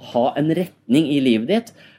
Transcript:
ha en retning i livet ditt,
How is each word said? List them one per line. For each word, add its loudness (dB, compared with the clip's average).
ha 0
en 0
retning 0
i 0
livet 2
ditt, -2